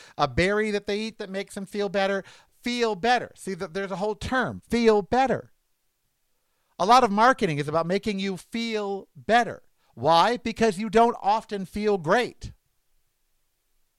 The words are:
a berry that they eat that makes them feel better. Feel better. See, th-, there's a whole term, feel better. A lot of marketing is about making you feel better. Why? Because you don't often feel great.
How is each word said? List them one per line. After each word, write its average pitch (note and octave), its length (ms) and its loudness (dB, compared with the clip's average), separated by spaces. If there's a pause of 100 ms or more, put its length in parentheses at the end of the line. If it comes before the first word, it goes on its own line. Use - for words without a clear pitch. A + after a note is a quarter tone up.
(160)
a D3 100 2
berry G3 440 0
that G3+ 160 -4
they G3+ 120 -4
eat A3 200 -8
that G#3 100 -12
makes G3 280 -10
them G3 100 -10
feel G3+ 240 -4
better. G3 340 -2 (380)
Feel A#3+ 320 -2
better. A3 400 0
See, F#3+ 220 -10
th-, E3 160 -8
there's G3 180 -6
a F#3+ 60 -6
whole G#3 180 -4
term, F#3 520 -4
feel A3 360 4
better. A#3+ 500 -2 (1300)
A F3 80 0
lot A#3+ 180 6
of G#3+ 60 0
marketing G#3 480 2
is D3 100 -4
about D#3+ 180 -2
making G3 320 -2
you F#3+ 180 -4
feel G#3 760 -6
better. G3 500 0 (300)
Why? E3 440 2
Because G#3+ 400 -2
you A3 100 -6
don't A3+ 320 4
often G3+ 460 -2
feel G#3 320 -2
great. F3+ 540 -2 (1500)